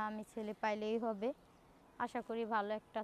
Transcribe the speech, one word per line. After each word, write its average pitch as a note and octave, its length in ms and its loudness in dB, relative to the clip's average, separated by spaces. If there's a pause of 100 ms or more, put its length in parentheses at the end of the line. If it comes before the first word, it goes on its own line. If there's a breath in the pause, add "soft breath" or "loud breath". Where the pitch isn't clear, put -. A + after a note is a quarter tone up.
আমি G#3+ 140 -4 (120)
ছেলে G#3+ 180 -2 (100)
পাইলেই G#3+ 360 2
হবে। A3 300 0 (680)
আশা - 300 0
করি A3+ 160 0
ভালো G#3 260 2 (100)
একটা - 240 -4